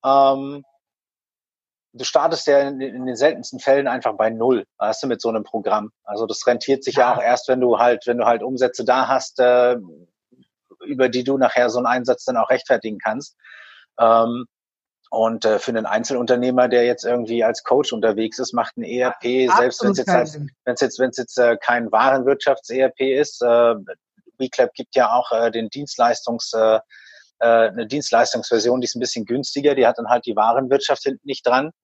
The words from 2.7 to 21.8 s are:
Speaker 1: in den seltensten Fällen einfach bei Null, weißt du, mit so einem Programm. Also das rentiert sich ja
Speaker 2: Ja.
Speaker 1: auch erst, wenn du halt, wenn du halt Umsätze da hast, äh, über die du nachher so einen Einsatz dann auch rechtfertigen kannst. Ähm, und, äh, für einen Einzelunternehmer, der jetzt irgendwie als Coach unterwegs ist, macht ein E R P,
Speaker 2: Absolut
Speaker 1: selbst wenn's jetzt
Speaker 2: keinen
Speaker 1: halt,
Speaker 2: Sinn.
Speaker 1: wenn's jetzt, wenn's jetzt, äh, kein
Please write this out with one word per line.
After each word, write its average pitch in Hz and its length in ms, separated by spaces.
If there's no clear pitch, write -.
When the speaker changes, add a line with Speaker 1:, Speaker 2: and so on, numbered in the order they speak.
Speaker 1:
in 127 240
den 127 120
seltensten 135 440
Fällen 139 280
einfach 123 280
bei 110 140
Null, 113 340
weißt 104 240
du, 139 60
mit 117 120
so 117 80
einem 110 160
Programm. 107 460
Also 107 200
das 107 220
rentiert 127 380
sich 123 100
ja 123 180
Speaker 2:
Ja. 117 40
Speaker 1:
auch 120 60
erst, 120 260
wenn 127 120
du 120 180
halt, 120 280
wenn 120 100
du 120 80
halt 113 180
Umsätze 127 440
da 127 220
hast, - 320
äh, 123 360
über 127 240
die 123 140
du 135 120
nachher 123 320
so 113 80
einen 123 100
Einsatz 123 380
dann 123 140
auch 110 100
rechtfertigen 113 500
kannst. 117 380
Ähm, 117 460
und, 113 340
äh, 107 140
für - 120
einen 113 160
Einzelunternehmer, 123 840
der 120 160
jetzt 120 200
irgendwie 117 400
als 113 180
Coach 139 300
unterwegs 110 460
ist, 127 140
macht 110 240
ein 120 60
E 110 160
R 127 220
P, 127 260
Speaker 2:
Absolut 196 140
Speaker 1:
selbst 220 240
wenn's 196 140
jetzt 190 80
Speaker 2:
keinen 143 100
Speaker 1:
halt, 123 120
Speaker 2:
Sinn. 147 220
Speaker 1:
wenn's 123 160
jetzt, 127 180
wenn's 127 180
jetzt, - 220
äh, 117 240
kein 117 300